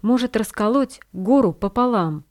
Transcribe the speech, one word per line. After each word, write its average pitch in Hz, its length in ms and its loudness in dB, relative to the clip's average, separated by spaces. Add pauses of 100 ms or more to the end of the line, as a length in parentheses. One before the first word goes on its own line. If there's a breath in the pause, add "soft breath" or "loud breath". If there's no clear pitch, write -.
может 240 340 0
расколоть 226 640 -2 (120)
гору 196 400 2
пополам. 202 800 -2